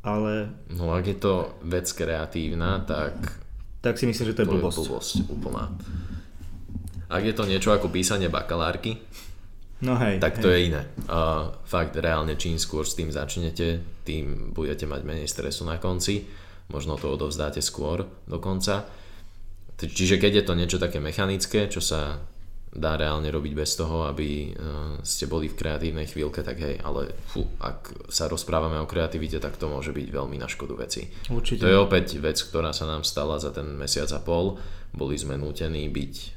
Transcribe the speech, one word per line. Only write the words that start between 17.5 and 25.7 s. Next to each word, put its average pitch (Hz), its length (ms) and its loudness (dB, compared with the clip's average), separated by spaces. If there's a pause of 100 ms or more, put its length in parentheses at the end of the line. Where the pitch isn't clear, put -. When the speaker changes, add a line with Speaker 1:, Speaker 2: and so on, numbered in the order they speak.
Speaker 2:
skôr 78 400 -2 (220)
dokonca. 95 580 0 (920)
T-, - 140 -6
čiže 92 300 4
keď 98 160 6
je 101 100 8
to 92 100 2
niečo 87 240 4
také 87 220 0
mechanické, 95 720 2
čo - 80 -2
sa 76 400 0 (500)
dá 78 240 0
reálne 78 320 2
robiť 76 300 0
bez 76 180 0
toho, 82 300 0
aby, 73 260 0 (160)
eh, - 80 -6 (480)
ste - 240 -2
boli 78 220 0
v - 80 -4
kreatívnej 78 500 0